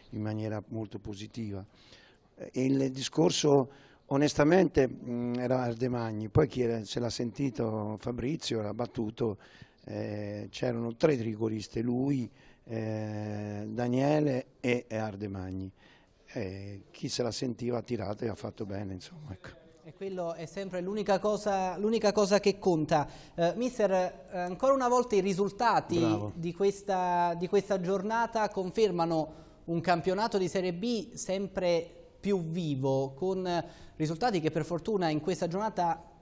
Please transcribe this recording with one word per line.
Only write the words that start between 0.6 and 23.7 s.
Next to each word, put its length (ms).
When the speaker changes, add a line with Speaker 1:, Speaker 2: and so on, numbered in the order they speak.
Speaker 1:
molto 320
positiva. 640
Eh, 140
il 280
discorso, 760
onestamente, 840
mm, 520
era 220
Ardemagni, 680
poi 180
chi 160
era, 220
se 160
l'ha 100
sentito 880
Fabrizio, 640
l'ha 120
battuto, 640
eh, 640
c'erano 440
tre 220
rigoriste: 680
lui, 480
eh, 1040
Daniele 800
e, 260
e 100
Ardemagni. 760
Eh, 560
chi 200
se 120
la 80
sentiva 460
ha 60
tirato 420
e 40
ha 60
fatto 300
bene, 300
insomma, 380
ecco. 180
Speaker 2:
E 80
quello 400
è 140
sempre 340
l'unica 380
cosa, 580
l'unica 340
cosa 300
che 180
conta. 480
Eh, 220
mister, 360